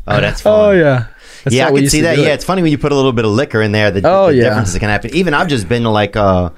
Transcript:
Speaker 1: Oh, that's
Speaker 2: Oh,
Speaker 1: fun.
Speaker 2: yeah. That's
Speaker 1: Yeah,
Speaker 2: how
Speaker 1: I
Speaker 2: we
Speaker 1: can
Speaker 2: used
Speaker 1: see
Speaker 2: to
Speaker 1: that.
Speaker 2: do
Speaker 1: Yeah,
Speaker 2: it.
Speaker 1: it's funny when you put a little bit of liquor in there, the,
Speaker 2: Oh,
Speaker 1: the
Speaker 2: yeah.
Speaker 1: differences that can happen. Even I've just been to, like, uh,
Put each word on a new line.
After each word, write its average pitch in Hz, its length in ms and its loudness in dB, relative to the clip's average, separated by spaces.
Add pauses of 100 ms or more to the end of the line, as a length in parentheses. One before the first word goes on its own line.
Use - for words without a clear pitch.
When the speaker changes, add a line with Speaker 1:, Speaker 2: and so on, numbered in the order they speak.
(120)
Speaker 1:
Oh, 104 100 0
that's 104 220 -4
Speaker 2:
Oh, 214 280 2
Speaker 1:
fun. 190 80 4
Speaker 2:
yeah. 131 260 2 (380)
That's 123 120 -2
Speaker 1:
Yeah, 131 100 2
Speaker 2:
how 127 40 0
Speaker 1:
I - 40 2
Speaker 2:
we 139 60 4
Speaker 1:
can 139 40 2
Speaker 2:
used 139 80 0
Speaker 1:
see 151 80 0
Speaker 2:
to - 80 0
Speaker 1:
that. 160 80 0
Speaker 2:
do 143 80 0
Speaker 1:
Yeah, 156 60 0
Speaker 2:
it. 147 40 2
Speaker 1:
it's 135 120 -6
funny 185 180 -2
when 156 80 2
you 135 80 -2
put 147 120 -2
a 143 40 0
little 135 180 2
bit 113 120 -2
of 107 60 0
liquor 117 300 0
in 107 100 0
there, 107 200 0
the, 95 120 -2
Speaker 2:
Oh, 190 240 2
Speaker 1:
the 147 100 2
Speaker 2:
yeah. 120 80 4
Speaker 1:
differences 107 280 -2
that 92 60 -4
can 107 100 -4
happen. 107 240 -4
Even 170 220 0
I've 175 120 0
just 117 220 -4
been 120 140 -2
to, 117 80 0
like, 104 240 -2
uh, 92 420 0